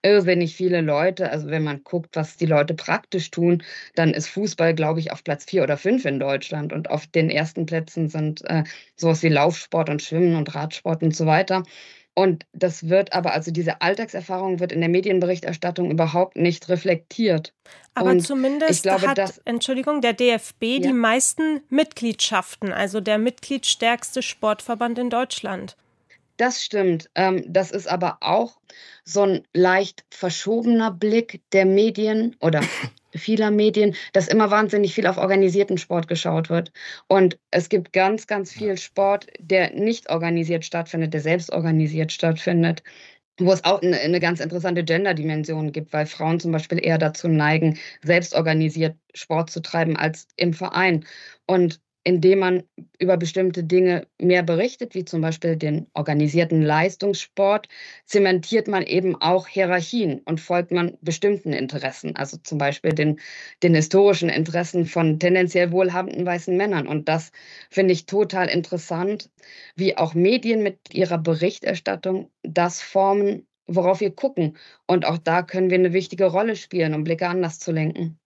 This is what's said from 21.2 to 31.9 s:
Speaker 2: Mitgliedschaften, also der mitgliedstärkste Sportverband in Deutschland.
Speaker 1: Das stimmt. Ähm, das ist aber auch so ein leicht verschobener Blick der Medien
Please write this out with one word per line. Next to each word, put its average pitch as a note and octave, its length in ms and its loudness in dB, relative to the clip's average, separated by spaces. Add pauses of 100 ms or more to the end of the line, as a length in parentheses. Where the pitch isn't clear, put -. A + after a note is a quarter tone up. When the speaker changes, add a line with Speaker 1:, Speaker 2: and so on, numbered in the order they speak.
Speaker 2:
Mitgliedschaften, A3+ 1000 -2
also G3+ 300 -4
der G#3+ 160 0
mitgliedstärkste A#3+ 1040 -2
Sportverband A#3 800 -4
in B3 100 -2
Deutschland. G#3 680 -6 (600)
Speaker 1:
Das B3 260 0
stimmt. F3+ 520 0
Ähm, F#3+ 320 0
das F3+ 240 0
ist F#3+ 160 -6
aber F3+ 340 -2
auch A3+ 380 0 (440)
so G3 200 0
ein G3 180 2 (140)
leicht F#3 560 2
verschobener A3+ 800 0
Blick G#3+ 500 -2 (100)
der G3 140 6
Medien G#3+ 760 2